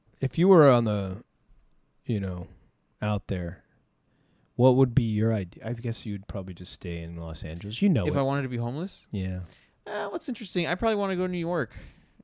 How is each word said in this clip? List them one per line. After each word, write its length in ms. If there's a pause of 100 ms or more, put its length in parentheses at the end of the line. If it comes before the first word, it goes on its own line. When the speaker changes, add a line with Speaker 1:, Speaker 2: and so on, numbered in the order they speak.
(200)
Speaker 1:
if 180
you 100
were 200
on 180
the, 360 (840)
you 140
know, 300 (520)
out 280
there, 320 (960)
what 200
would 180
be 80
your 320
idea? 320
I 60
guess 340
you'd 220
probably 260
just 180
stay 300
in 140
Los 260
Angeles. 400
You 60
know 180
Speaker 2:
If 80
Speaker 1:
it. 40
Speaker 2:
I 40
wanted 200
to 60
be 80
homeless? 540
Speaker 1:
Yeah. 300 (440)
Speaker 2:
Uh, 260
what's 180
interesting, 400
I 80
probably 180
wanna 220
go 100
to 60
New 60
York. 340 (520)